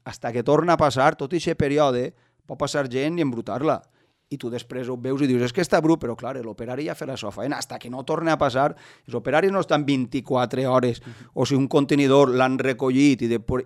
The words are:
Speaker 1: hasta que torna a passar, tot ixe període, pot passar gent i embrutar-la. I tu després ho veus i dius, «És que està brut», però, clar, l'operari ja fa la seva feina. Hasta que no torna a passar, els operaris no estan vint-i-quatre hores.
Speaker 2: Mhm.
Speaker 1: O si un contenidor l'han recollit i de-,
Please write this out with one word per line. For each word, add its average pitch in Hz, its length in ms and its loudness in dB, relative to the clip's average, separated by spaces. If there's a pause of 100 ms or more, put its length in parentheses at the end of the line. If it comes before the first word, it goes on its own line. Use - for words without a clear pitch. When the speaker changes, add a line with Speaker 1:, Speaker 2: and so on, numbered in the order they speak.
Speaker 1:
hasta 120 280 -8
que 120 100 -2
torna 151 320 4
a 151 60 2
passar, 143 360 4
tot 139 180 -8
ixe 165 200 -2
període, 143 600 0 (320)
pot 131 120 -14
passar 143 320 -2
gent 147 280 -2
i 165 40 2
embrutar-la. 123 600 -2 (500)
I 139 80 -8
tu 123 80 -6
després 123 400 -8
ho 127 80 -4
veus 131 240 -4
i 147 80 2
dius, 123 160 2
«És 120 80 -2
que 185 80 -4
està 175 220 2
brut», 156 180 2
però, 117 160 -6
clar, 127 240 -8
l'operari 120 460 -8
ja 165 80 -6
fa 151 100 -12
la 131 140 -8
seva 104 140 -10
feina. 123 260 -6
Hasta 123 200 -10
que 120 120 -14
no 131 120 -10
torna 160 300 -2
a 147 60 0
passar, 139 360 0 (320)
els 120 80 -10
operaris 147 380 2
no 196 80 0
estan 147 240 0
vint-i-quatre 131 840 -2
hores. 127 380 2
Speaker 2:
Mhm. 120 80 -14 (220)
Speaker 1:
O 135 100 0
si 139 100 0
un 135 140 2
contenidor 139 600 6
l'han 131 280 2
recollit 131 640 2
i 117 80 0
de-, 113 140 0 (240)